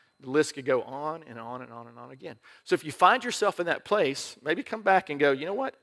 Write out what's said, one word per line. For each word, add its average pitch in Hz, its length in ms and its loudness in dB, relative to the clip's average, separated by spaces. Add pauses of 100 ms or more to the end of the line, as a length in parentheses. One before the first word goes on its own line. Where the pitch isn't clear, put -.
(200)
The 131 100 -14
list 147 240 2
could 139 100 -12
go 131 180 2
on 151 460 -8
and 117 100 -14
on 123 240 -12
and 120 80 -18
on 117 180 -18
and 120 100 -20
on 123 120 -18
again. 135 260 -16 (280)
So 180 100 2
if 156 100 -2
you 147 80 -8
find 214 300 6
yourself 208 380 -2
in 175 60 0
that 160 180 -2
place, 160 580 0
maybe 165 200 -2
come 220 200 -8
back 190 280 4
and 143 100 -4
go, 143 120 6
"You 135 120 -2
know 190 100 -6
what? 262 280 -6